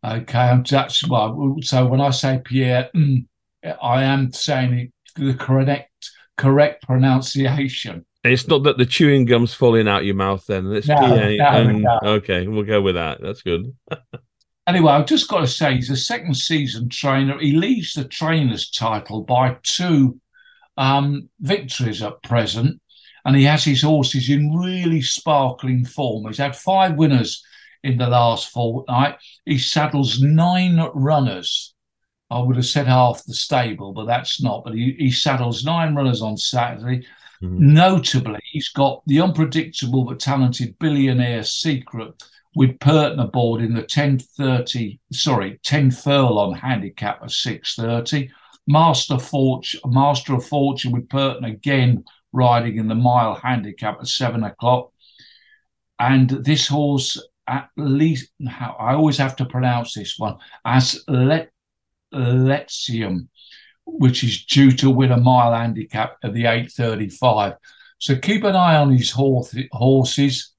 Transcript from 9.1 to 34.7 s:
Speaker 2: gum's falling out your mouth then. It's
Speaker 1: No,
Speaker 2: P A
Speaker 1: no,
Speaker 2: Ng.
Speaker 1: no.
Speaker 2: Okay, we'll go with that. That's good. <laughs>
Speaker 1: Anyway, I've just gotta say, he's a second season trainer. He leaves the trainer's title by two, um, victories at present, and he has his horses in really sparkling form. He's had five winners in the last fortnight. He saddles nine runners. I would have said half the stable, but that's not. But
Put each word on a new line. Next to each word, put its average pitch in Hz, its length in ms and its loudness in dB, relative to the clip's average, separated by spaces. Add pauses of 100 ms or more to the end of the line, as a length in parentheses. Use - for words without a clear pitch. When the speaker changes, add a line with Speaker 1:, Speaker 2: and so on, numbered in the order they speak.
Speaker 2:
gum's 117 300 2
falling 113 340 4
out 101 160 2
your 98 120 -2
mouth 98 300 -2
then. 95 280 -4
It's 107 160 -4
Speaker 1:
No, 147 80 4
Speaker 2:
P 135 80 4
A 107 320 4
Speaker 1:
no, 120 320 4
Speaker 2:
Ng. 107 120 0
Speaker 1:
no. 107 220 2
Speaker 2:
Okay, 101 420 0
we'll 107 180 -4
go 104 180 2
with 95 140 0
that. 80 260 -6
That's - 200 -10
good. 92 320 -4 (160)
<laughs> 160 60 -8 (720)
Speaker 1:
Anyway, 175 240 4
I've 147 140 4
just - 240 0
gotta 170 160 0
say, 131 300 0
he's 123 160 -2
a 135 40 -2
second 170 400 -4
season 123 540 -4
trainer. 135 480 -2
He 143 180 0
leaves 196 380 0
the 143 100 -6
trainer's 147 680 -2
title 110 500 -6
by 127 400 0
two, 151 580 2 (560)
um, 139 540 0 (100)
victories 127 640 -4
at 104 220 -10
present, 113 580 -2 (440)
and 135 100 4
he 135 80 6
has 147 200 4
his 139 200 0
horses 139 440 0
in 147 280 0
really 175 480 -2
sparkling 127 840 -2
form. 113 400 -6
He's 110 140 -12
had 139 160 -4
five 185 400 0
winners 143 500 0 (380)
in 127 160 -2
the 123 80 0
last 120 420 2
fortnight. 123 680 -2 (280)
He 139 140 0
saddles 139 600 -2
nine 170 640 2 (140)
runners. 135 800 -2 (560)
I 117 80 -4
would 123 160 0
have 123 100 0
said 131 220 0
half 127 360 4
the - 120 -12
stable, 104 580 -4
but 104 120 -12
that's 120 360 -4
not. 107 220 -4
But 110 100 -12